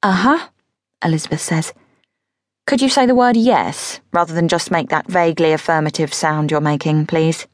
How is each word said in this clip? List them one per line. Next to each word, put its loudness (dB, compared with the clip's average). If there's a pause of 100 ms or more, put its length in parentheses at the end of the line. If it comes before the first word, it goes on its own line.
"Uh-huh," 0 (560)
Elizabeth -2
says. -4 (920)
"Could 0
you 2
say 2
the 2
word 4
yes, 0 (140)
rather 0
than 0
just 0
make -2
that -2
vaguely 2
affirmative -2
sound -2
you're 0
making, 0
please?" -2